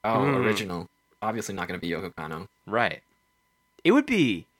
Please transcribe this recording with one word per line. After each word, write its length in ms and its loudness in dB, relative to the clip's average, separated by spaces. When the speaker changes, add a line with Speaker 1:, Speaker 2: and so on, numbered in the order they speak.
Speaker 1:
Oh, 180 2
Speaker 2:
Hmm. 140 2
Speaker 1:
original. 500 -2
Obviously 320 -4
not 140 -6
gonna 120 -6
be 100 -6
Yoko 260 -6
Kanno. 320 -10
Speaker 3:
Right. 360 -2
Speaker 2:
It 80 6
would 140 6
be 400 2